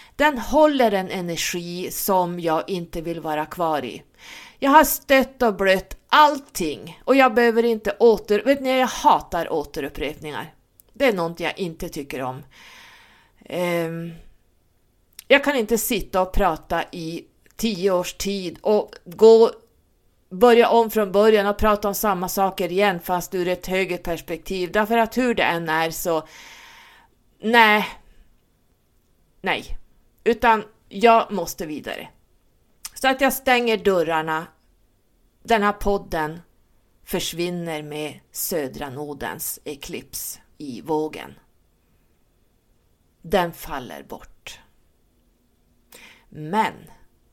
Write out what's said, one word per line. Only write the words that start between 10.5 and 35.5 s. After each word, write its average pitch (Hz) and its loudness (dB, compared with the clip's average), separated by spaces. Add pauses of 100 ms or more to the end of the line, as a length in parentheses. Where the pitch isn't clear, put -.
Det - -2
är 254 4
något 170 -6
jag 165 -6
inte 170 -8
tycker 143 -10
om. 131 -10 (1000)
Ehm, 170 -6 (1160)
jag 277 4
kan 285 0
inte 226 0
sitta 190 -2
och 185 -6
prata 170 -2
i 165 -10 (320)
tio 196 -2
års 180 0
tid 196 -6
och - 0 (100)
gå, 220 8 (800)
börja 233 6
om 226 4
från 208 0
början 208 4
och 202 0
prata 208 2
om 196 -4
samma 185 -2
saker 190 -2
igen, 190 0
fast 180 -4
ur 180 -2
ett 180 -4
högre 185 -2
perspektiv. 175 -8
Därför 214 2
att 226 0
hur 240 2
det 180 0
än 165 0
är 160 0
så, 160 -4 (1120)
nej. 214 4 (1500)
Nej. 160 -6 (460)
Utan 226 2 (240)
jag 226 4
måste 175 -6
vidare. - -10 (840)
Så - -2
att 262 0
jag 269 2
stänger 240 0
dörrarna. 165 0 (960)
Den 226 2